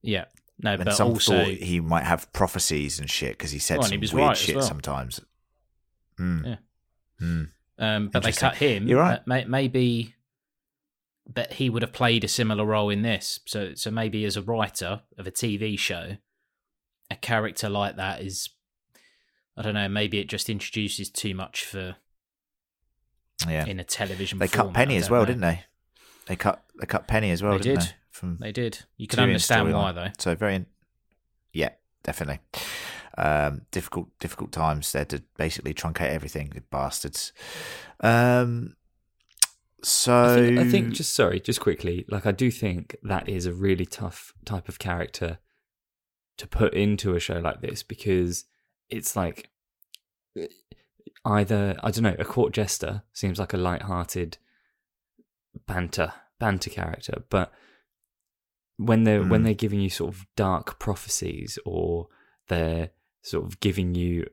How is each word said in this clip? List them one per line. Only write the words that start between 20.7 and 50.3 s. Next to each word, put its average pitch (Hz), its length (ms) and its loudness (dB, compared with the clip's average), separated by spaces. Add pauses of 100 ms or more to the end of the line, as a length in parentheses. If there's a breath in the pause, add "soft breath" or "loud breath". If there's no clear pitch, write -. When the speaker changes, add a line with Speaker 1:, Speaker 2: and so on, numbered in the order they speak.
Speaker 1:
too 101 240 -4
much 95 300 -8
for 92 300 -10 (1500)
Speaker 2:
Yeah. 78 180 -2
Speaker 1:
in 92 140 -8
a 87 40 -10
television 95 540 -4
Speaker 2:
They 95 100 0
cut - 160 2
Speaker 1:
format, 92 100 -4
Speaker 2:
Penny 131 200 4
Speaker 1:
I 95 40 4
Speaker 2:
as 85 60 2
Speaker 1:
don't 104 80 2
Speaker 2:
well, 120 100 6
Speaker 1:
know. 101 40 6
Speaker 2:
didn't 123 160 0
they? 85 220 0 (640 soft breath)
They 92 100 -4
cut, - 280 0 (140)
they - 80 -6
cut - 220 -2
Penny 107 220 2
as 85 120 0
well, 104 160 2
Speaker 1:
They 98 60 0
Speaker 2:
didn't 127 160 2
Speaker 1:
did. 85 80 0
Speaker 2:
they? - 60 -10 (160)
From 87 300 -6
Speaker 1:
They 107 120 -8
did. 117 320 -6 (120)
You 110 120 -10
can 120 100 0
Speaker 2:
Tyrion's 123 40 6 (280)
Speaker 1:
understand 110 220 6
why, 82 200 2
Speaker 2:
storyline. - 20 -8
Speaker 1:
though. 87 140 -4 (100)
Speaker 2:
So 87 180 0
very, 101 200 2
in-, 92 100 -4 (840)
yeah, 78 180 0 (340)
definitely. 76 360 -6 (800 loud breath)
Um, 73 520 2
difficult, - 500 -6
difficult - 320 -8
times. 78 400 0
They 71 80 0
had 73 100 -4
to 71 120 -6 (140)
basically 78 380 -4
truncate 80 360 -2
everything, 76 440 -6
the - 60 -12
bastards. - 720 -6 (680 loud breath)
Um, 120 760 4 (1080)
so 123 420 6
Speaker 3:
I 123 120 8
think, 123 240 8
I 123 80 6
think 117 260 4
just, - 200 -4
sorry, 95 260 4
just - 200 -2
quickly, 87 480 0
like, 101 180 -4
I 101 60 4
do 123 180 2
think 92 520 -4
that 95 260 -2
is 92 180 -2
a 87 60 -2
really 92 340 2
tough - 460 -10 (120)
type 95 240 -6
of - 100 -12
character 87 600 -4 (1000)
to - 100 -14
put - 280 2
into 101 420 2
a 82 40 0
show - 200 -4
like 85 200 -2
this, - 220 -8
because 90 600 0 (440)
it's - 280 -6
like, - 340 -4 (1700)